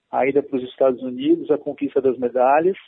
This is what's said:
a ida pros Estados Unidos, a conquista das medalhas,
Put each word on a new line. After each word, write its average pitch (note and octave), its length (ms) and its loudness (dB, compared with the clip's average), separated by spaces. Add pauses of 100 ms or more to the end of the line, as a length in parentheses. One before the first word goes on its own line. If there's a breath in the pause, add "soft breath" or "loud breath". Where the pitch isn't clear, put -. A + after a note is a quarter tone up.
a B2+ 160 0
ida C#3 160 2
pros C3+ 220 -4
Estados B2+ 400 0
Unidos, C#3+ 480 -2
a C#3+ 60 0
conquista C#3+ 440 -4
das B2+ 160 0
medalhas, C3 600 2 (100)